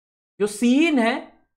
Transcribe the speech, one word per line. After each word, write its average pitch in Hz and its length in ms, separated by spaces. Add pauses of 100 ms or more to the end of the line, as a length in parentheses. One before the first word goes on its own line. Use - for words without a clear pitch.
(400)
जो 202 80
सी 240 260 (140)
इन 302 120
है 233 160 (420)